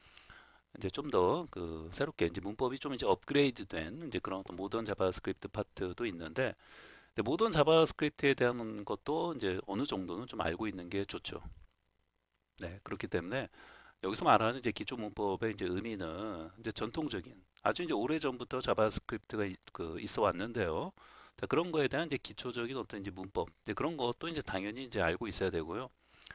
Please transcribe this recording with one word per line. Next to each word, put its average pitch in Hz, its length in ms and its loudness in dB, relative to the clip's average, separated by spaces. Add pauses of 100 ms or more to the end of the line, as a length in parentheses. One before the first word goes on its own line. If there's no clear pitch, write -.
(760)
이제 98 120 -4
좀 143 200 -6
더 120 420 4
그 82 420 -6
새롭게 135 340 0
이제 90 140 -2
문법이 120 380 -2
좀 139 140 -4
이제 127 120 -2
업그레이드된 117 1000 2
이제 104 120 -2
그런 95 220 -4
어떤 92 140 -10
모던 101 300 -2
자바스크립트 95 640 0
파트도 101 580 -4
있는데, 85 480 -2 (580)
근데 101 100 0
모던 180 280 2
자바스크립트에 156 840 6
대한 113 500 2
것도 160 500 0
이제 95 320 2
어느 104 180 0
정도는 95 420 -4
좀 113 140 -8
알고 87 260 0
있는 92 220 -8
게 98 160 -2
좋죠. - 360 -8 (1200)
네, 95 240 -8
그렇기 - 240 -6
때문에 101 420 -2 (540)
여기서 107 220 -2
말하는 117 340 6
이제 113 120 0
기초 113 260 -6
문법의 104 560 -2
이제 98 120 -4
의미는 92 840 -4 (100)
이제 113 120 -6
전통적인, 120 720 -4 (200)
아주 170 200 2
이제 160 100 0
오래전부터 127 680 0
자바스크립트가 107 840 2
이-, 92 120 -6 (160)
그 82 280 -4
있어 110 200 -2
왔는데요. 101 720 0 (460)
자, - 100 -4
그런 170 240 2
거에 151 180 4
대한 160 180 0
이제 143 100 -2
기초적인 123 600 -4
어떤 107 240 -6
이제 95 100 -6
문법, 92 380 -4 (140)
이제 107 100 -4
그런 156 240 -2
것도 123 320 -2
이제 156 120 -4
당연히 107 440 -4
이제 117 160 -2
알고 90 260 2
있어야 95 220 0
되고요. 87 400 -4 (460)